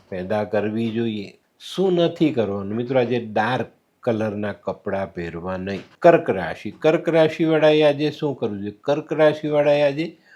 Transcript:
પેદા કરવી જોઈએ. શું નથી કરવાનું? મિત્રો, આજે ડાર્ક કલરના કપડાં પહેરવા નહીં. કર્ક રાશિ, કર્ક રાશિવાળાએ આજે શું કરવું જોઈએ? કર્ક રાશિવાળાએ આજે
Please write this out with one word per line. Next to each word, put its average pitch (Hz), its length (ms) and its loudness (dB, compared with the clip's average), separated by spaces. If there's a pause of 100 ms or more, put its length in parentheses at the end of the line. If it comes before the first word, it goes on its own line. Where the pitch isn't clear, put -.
પેદા 98 360 -4
કરવી 107 460 -2
જોઈએ. 110 420 -4 (280)
શું 185 320 -2
નથી 165 380 2
કરવાનું? 101 460 -2
મિત્રો, 127 240 0
આજે 120 180 0 (140)
ડાર્ક 107 340 -2 (340)
કલરના 107 520 -2
કપડાં 98 640 -6
પહેરવા 85 420 -8
નહીં. 95 240 -6 (180)
કર્ક 175 320 6
રાશિ, 90 400 -6
કર્ક 160 380 0
રાશિવાળાએ 156 720 4
આજે 147 280 2
શું 143 260 -4
કરવું 104 220 -6
જોઈએ? 101 220 -8
કર્ક 151 320 -4
રાશિવાળાએ 147 680 2
આજે 147 360 0 (200)